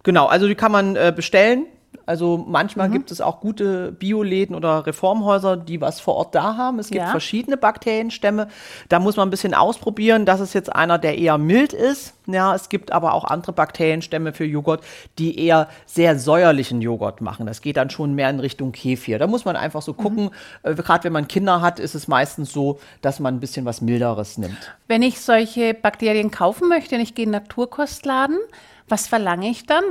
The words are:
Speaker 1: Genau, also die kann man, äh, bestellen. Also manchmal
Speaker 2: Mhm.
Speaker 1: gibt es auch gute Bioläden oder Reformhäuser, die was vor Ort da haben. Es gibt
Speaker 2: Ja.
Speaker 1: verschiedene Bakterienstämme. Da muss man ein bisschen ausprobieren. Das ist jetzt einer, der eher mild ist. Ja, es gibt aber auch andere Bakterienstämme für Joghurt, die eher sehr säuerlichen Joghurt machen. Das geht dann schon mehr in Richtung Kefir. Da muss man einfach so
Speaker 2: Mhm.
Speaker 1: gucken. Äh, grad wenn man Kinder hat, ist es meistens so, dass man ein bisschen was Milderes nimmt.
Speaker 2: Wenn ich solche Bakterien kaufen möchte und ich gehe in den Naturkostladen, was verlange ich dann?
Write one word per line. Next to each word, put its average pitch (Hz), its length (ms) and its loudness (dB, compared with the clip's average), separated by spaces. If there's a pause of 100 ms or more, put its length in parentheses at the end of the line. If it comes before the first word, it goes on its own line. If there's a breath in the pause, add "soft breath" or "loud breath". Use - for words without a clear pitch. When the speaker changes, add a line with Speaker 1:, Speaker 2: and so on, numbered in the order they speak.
Speaker 1:
Genau, 170 240 6
also 185 200 4
die 208 60 2
kann 220 180 2
man, 196 240 2
äh, 170 180 4
bestellen. 214 520 4 (400)
Also 170 400 0
manchmal 190 440 0
Speaker 2:
Mhm. 214 40 -2
Speaker 1:
gibt 269 180 -4
es 170 100 -10
auch 170 180 -4
gute 196 540 -4
Bioläden 190 640 -2
oder 156 280 0
Reformhäuser, 196 720 0
die 165 240 -8
was 151 220 -4
vor - 140 -2
Ort - 200 -2
da 202 220 0
haben. 254 220 -4
Es 208 100 -10
gibt 196 140 -4
Speaker 2:
Ja. 175 80 -2
Speaker 1:
verschiedene 226 440 -4
Bakterienstämme. 220 920 -2 (400 loud breath)
Da 170 100 4
muss 202 160 0
man 196 120 2
ein 190 40 0
bisschen 190 220 -2
ausprobieren. 214 720 2
Das 190 160 4
ist 190 120 -6
jetzt - 220 0
einer, 170 220 4
der 160 200 0
eher 160 200 2
mild 196 340 4
ist. - 420 -2 (120)
Ja, 190 300 0
es 190 120 -6
gibt - 240 -6
aber 165 220 0
auch 147 100 0
andere 170 300 -4
Bakterienstämme 160 800 -2
für 165 100 -6
Joghurt, 151 400 -2 (340 loud breath)
die 165 220 -2
eher 160 300 4 (160 loud breath)
sehr 165 340 2
säuerlichen 135 640 4
Joghurt 107 400 -4
machen. 107 240 -8
Das 110 160 -10
geht 143 160 -4
dann 131 120 2
schon 143 260 -4
mehr 135 140 0
in 135 120 -4
Richtung 131 320 -6
Kefir. 120 440 -4
Da 147 100 0
muss 226 180 -2
man 180 100 -2
einfach 151 280 -6
so 156 100 -8
Speaker 2:
Mhm. - 40 -18
Speaker 1:
gucken. 208 320 -2 (340 loud breath)
Äh, 156 120 -2
grad 170 300 0
wenn 170 80 -2
man 147 160 -2
Kinder 185 320 2
hat, 175 180 0
ist - 160 -8
es 147 140 -10
meistens 139 420 0
so, 143 280 -2 (220 loud breath)
dass 139 200 -2
man 131 140 -2
ein 123 40 -4
bisschen 135 240 -8
was 117 180 -6
Milderes 117 560 -2
nimmt. 98 380 -10 (120)
Speaker 2:
Wenn 233 160 2
ich 254 180 -2
solche 226 520 2
Bakterien 214 580 0
kaufen 208 360 0
möchte 339 280 0
und 233 60 0
ich 233 140 -6
gehe 233 80 -4
in 220 80 -2
den 208 120 -2
Naturkostladen, 269 960 -4 (500 loud breath)
was - 180 -2
verlange 196 420 -2
ich - 160 -8
dann? 311 260 2